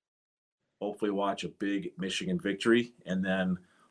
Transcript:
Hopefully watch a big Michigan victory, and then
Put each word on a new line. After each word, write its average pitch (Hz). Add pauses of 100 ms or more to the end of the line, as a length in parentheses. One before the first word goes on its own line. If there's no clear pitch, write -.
(800)
Hopefully 101
watch 98
a 87
big 98
Michigan 92
victory, 117 (120)
and 92
then 95 (340)